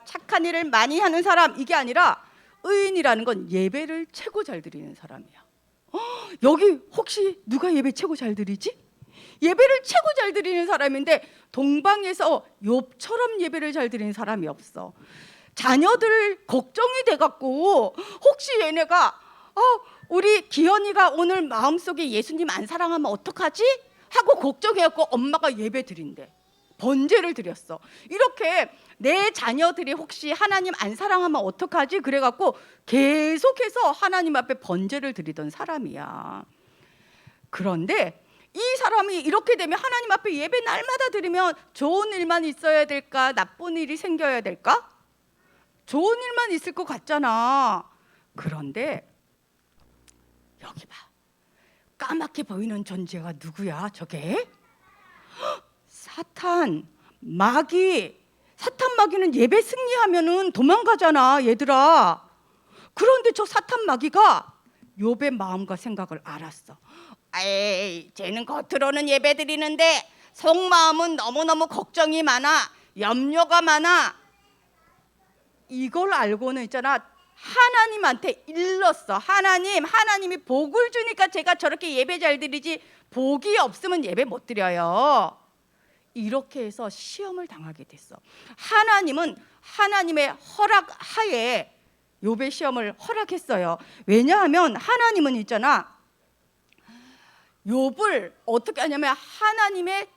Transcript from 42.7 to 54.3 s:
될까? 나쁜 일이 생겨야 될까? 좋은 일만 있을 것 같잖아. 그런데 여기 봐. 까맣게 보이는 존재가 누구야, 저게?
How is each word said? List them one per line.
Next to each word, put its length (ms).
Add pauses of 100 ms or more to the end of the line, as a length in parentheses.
될까? 480
나쁜 440
일이 180
생겨야 460
될까? 480 (960)
좋은 360
일만 300
있을 220
것 120
같잖아. 1000 (480)
그런데 720 (1600)
여기 240
봐. 80 (1040)
까맣게 460
보이는 400
존재가 500 (100)
누구야, 500
저게? 540 (920)